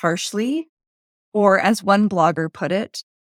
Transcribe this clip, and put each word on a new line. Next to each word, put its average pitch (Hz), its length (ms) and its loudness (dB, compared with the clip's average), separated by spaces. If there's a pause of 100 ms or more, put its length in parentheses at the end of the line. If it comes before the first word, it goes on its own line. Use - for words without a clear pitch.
harshly, 220 680 -4 (640)
or 202 260 4
as 208 240 0
one 202 240 2
blogger 165 460 0
put 160 180 -6
it, - 320 -6 (280)